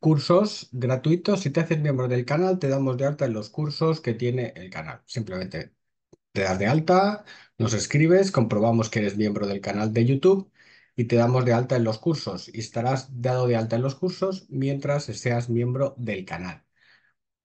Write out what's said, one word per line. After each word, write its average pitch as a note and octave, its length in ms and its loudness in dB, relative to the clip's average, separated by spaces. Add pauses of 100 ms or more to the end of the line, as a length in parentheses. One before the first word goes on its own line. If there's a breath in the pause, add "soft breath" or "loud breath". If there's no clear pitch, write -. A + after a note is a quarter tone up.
cursos F3 720 2
gratuitos. B2+ 680 0
Si C#3 100 -2
te E3 100 0
haces D#3+ 200 0
miembro C3 280 0
del B2 160 0
canal, F#3 340 0
te C#3+ 100 0
damos C3+ 280 0
de C3+ 100 0
alta D3 200 -2
en A#2 80 -2
los G#2+ 160 -8
cursos D#3 500 -2
que A2+ 140 -2
tiene B2 420 -2
el F#2 140 -14
canal. - 340 -12
Simplemente F#2 680 -8 (600)
te G2+ 100 -2
das F#2 160 0
de G2 80 0
alta, F#3 580 2 (340 loud breath)
nos G#2+ 160 0
escribes, E3 580 4
comprobamos A2 580 2
que A2+ 100 -2
eres G2+ 160 -2
miembro G#2 300 -2
del G2 140 -4
canal G#2 320 -2
de A#2 140 4
YouTube F#3 440 4 (460 soft breath)
y B2 80 0
te A#2 120 2
damos A#2+ 280 4
de A#2+ 80 2
alta B2 240 2
en A#2 80 2
los A2 140 0
cursos. A2 500 -4
Y A2 120 -10
estarás A#2+ 600 -4
dado B2+ 260 0
de A#2+ 100 4
alta A2+ 200 -2
en B2 60 0
los C3+ 120 -2
cursos F#3 540 -4
mientras C#3 560 -2
seas A#2+ 460 -2
miembro B2 480 0
del G#2 260 -6
canal. F2+ 400 -10 (800 soft breath)